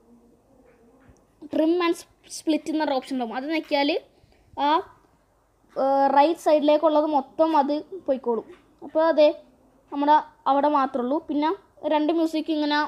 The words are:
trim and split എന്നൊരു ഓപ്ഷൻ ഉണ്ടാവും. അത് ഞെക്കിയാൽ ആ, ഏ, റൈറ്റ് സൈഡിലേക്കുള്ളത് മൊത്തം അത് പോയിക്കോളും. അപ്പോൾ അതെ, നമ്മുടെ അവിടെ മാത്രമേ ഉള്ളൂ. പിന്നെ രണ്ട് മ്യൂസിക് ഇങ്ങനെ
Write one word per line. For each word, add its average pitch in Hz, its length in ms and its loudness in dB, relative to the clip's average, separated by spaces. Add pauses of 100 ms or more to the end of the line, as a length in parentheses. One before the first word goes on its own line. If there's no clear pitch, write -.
(1500)
trim 311 200 0 (120)
and 339 100 0 (420)
split 302 340 -2
എന്നൊരു 302 260 -2
ഓപ്ഷൻ 254 180 -8
ഉണ്ടാവും. 233 220 -6
അത് 262 80 -10 (100)
ഞെക്കിയാൽ 294 340 -2 (760)
ആ, - 20 2 (1120)
ഏ, 262 40 0 (320)
റൈറ്റ് 311 280 2
സൈഡിലേക്കുള്ളത് 302 680 4
മൊത്തം 320 340 0 (120)
അത് 277 120 0 (320)
പോയിക്കോളും. 240 400 -4 (400)
അപ്പോൾ 311 240 -2
അതെ, 302 180 4 (640)
നമ്മുടെ 285 240 2 (360)
അവിടെ 277 240 2
മാത്രമേ 269 300 -2
ഉള്ളൂ. 269 120 -2 (120)
പിന്നെ 294 200 -2 (440)
രണ്ട് 302 240 0
മ്യൂസിക് 320 380 -2
ഇങ്ങനെ 294 220 -2 (100)